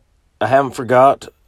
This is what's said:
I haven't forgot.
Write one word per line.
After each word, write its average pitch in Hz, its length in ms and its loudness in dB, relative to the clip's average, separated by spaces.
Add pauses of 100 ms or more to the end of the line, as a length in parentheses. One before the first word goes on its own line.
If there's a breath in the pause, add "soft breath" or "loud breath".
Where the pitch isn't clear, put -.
(380)
I 107 80 -4
haven't 135 260 0
forgot. 127 560 0 (200)